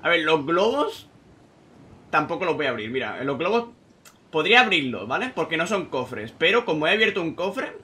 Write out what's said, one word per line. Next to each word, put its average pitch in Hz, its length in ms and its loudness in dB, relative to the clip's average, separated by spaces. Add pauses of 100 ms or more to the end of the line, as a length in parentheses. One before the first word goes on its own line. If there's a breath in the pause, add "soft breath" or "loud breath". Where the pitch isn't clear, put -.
A 156 60 0
ver, 170 140 2
los 156 220 2
globos 220 640 0 (1000)
tampoco 160 340 0
los 156 120 0
voy 143 100 -2
a 131 40 2
abrir. 110 200 -4
Mira, 113 320 -4
los 139 160 -2
globos 220 300 0 (640)
podría 175 300 6
abrirlos, 135 440 0
¿vale? 156 260 -2
Porque 160 240 -4
no 170 120 -2
son 190 180 -2
cofres. 117 500 -6
Pero 220 280 4
como 156 240 0
he 185 40 4
abierto 214 300 2
un 165 120 -4
cofre 196 380 -6 (100)